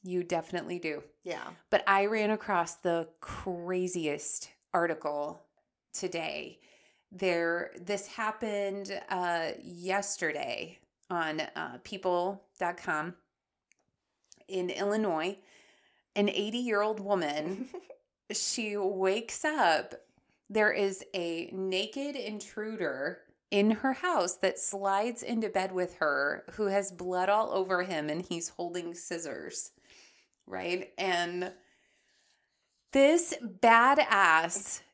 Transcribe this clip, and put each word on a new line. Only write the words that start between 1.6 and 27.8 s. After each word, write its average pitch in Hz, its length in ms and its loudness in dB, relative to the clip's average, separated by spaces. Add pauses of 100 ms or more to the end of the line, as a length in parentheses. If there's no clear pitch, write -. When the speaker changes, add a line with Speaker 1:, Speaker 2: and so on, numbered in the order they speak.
Speaker 1:
But - 180 2
I 196 200 4
ran 214 240 2
across 196 460 0
the 170 300 0 (120)
craziest 175 1300 -4 (240)
article 156 720 -2 (500)
today. 160 680 -6 (520)
There, 175 680 0
this 196 280 -6
happened, 202 920 -4 (100)
uh, 175 420 -2 (120)
yesterday 175 1160 -4 (320)
on, 160 300 -2 (140)
uh, 143 280 -8
people 190 600 -2 (160)
dot 175 180 -2
com 165 380 -4 (1300)
in 185 200 -2
Illinois. 196 680 0 (760)
An 208 140 4
eighty-year-old 214 680 0
woman, 185 720 -2 (320)
Speaker 2:
<laughs> - 320 -18
Speaker 1:
she 214 420 -2
wakes 196 680 0
up. 190 480 4 (560)
There 214 220 4
is 196 320 0 (100)
a 170 400 -4
naked 214 600 -4
intruder 202 1040 -6 (320)
in 208 200 6
her 254 220 2
house 226 440 2
that 185 220 0
slides 202 640 0
into 220 260 -2
bed 185 220 0
with 180 240 -2
her, 143 480 0 (100)
who 214 140 -2
has 196 240 2
blood 180 380 -2
all 214 220 4
over 185 320 0